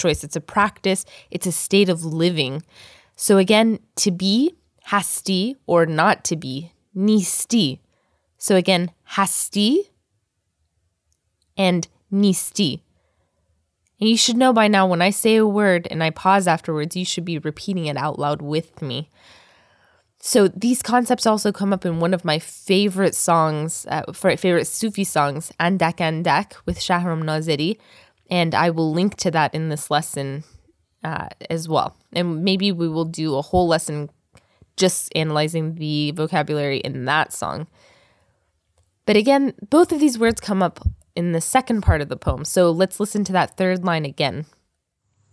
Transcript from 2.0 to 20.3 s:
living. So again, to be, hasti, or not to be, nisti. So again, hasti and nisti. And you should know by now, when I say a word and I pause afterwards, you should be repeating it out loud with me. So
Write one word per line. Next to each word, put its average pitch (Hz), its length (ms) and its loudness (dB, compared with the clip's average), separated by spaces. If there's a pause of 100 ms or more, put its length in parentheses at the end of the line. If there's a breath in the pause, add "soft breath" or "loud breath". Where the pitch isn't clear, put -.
living. 156 400 0 (540 soft breath)
So 202 200 4
again, 214 420 4 (240)
to 202 80 2
be, 185 240 0 (560)
hasti, 196 640 -2 (100)
or 170 200 4
not 165 320 2 (120)
to 165 60 -2
be, 143 380 -10 (220)
nisti. 202 840 0 (580)
So 196 200 2
again, 180 340 2 (240)
hasti 202 560 0 (1800)
and 180 320 0 (240)
nisti. 196 720 0 (1160)
And 214 100 2
you 226 80 4
should 233 180 2
know 254 160 4
by 220 160 4
now, 196 180 4
when 175 160 2
I 190 100 4
say 220 260 2
a 220 100 4
word 196 420 2
and 160 140 -4
I 160 60 0
pause 185 460 2
afterwards, 156 420 -6
you 180 80 -4
should - 180 -6
be 170 160 -6
repeating 165 460 -6
it 147 100 -4
out 139 240 -4
loud 147 220 -2
with 151 400 -6
me. 135 280 -8 (1080 soft breath)
So 202 300 2